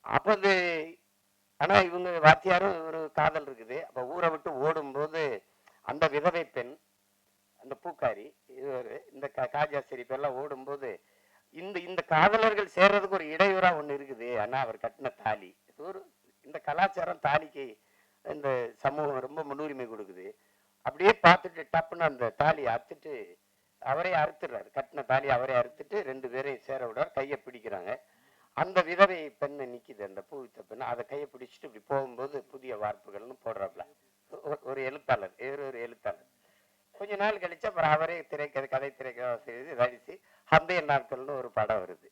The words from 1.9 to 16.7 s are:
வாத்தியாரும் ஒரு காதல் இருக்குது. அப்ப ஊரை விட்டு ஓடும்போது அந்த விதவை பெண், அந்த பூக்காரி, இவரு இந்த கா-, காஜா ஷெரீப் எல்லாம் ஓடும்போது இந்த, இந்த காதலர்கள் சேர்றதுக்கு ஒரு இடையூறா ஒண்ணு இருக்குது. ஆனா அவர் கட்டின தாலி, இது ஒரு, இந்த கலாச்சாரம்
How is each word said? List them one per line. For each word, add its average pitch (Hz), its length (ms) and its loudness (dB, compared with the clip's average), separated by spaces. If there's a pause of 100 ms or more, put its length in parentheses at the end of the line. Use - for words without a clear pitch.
வாத்தியாரும் 180 680 8
ஒரு 160 140 -6 (120)
காதல் 156 340 0
இருக்குது. 123 360 -12
அப்ப - 220 -8
ஊரை 165 260 0
விட்டு 175 280 -6
ஓடும்போது 151 640 -2 (600)
அந்த 147 260 0
விதவை 160 360 0
பெண், 123 300 -10 (880)
அந்த 135 200 -12
பூக்காரி, 123 440 -2 (300)
இவரு 127 400 -6 (160)
இந்த 139 220 -10
கா-, 127 180 -2
காஜா 143 280 -2 (100)
ஷெரீப் 123 280 -8
எல்லாம் 139 240 -2
ஓடும்போது 139 480 -8 (680)
இந்த, 190 220 -10
இந்த 175 240 -4
காதலர்கள் 208 720 4
சேர்றதுக்கு 196 460 6
ஒரு 160 40 -8
இடையூறா 185 540 4
ஒண்ணு 147 200 -6
இருக்குது. 123 300 -10 (120)
ஆனா 120 200 -2
அவர் 113 240 -6
கட்டின 120 380 -8
தாலி, 101 280 -4 (180)
இது - 160 -20
ஒரு, 190 160 -12 (460)
இந்த 156 120 -14
கலாச்சாரம் 175 680 -2